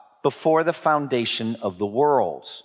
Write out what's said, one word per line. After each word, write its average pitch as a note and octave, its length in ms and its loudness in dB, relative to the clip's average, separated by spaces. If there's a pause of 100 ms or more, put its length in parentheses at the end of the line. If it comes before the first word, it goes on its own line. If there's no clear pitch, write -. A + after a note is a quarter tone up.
(220)
before D#3+ 420 2
the E3 100 0
foundation B2+ 880 0
of F#2 140 -4
the G#2 80 -2
world. G#2+ 640 0 (180)